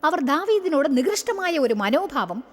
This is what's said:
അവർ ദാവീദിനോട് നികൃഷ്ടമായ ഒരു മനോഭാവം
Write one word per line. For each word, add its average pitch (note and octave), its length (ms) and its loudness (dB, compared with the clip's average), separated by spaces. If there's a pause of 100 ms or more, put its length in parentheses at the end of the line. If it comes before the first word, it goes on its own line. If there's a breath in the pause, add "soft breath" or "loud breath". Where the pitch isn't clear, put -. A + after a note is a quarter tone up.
അവർ F4+ 100 0 (120)
ദാവീദിനോട് F4+ 640 2
നികൃഷ്ടമായ F#4+ 580 -2 (100)
ഒരു A3+ 180 2
മനോഭാവം A#3 560 -2 (140)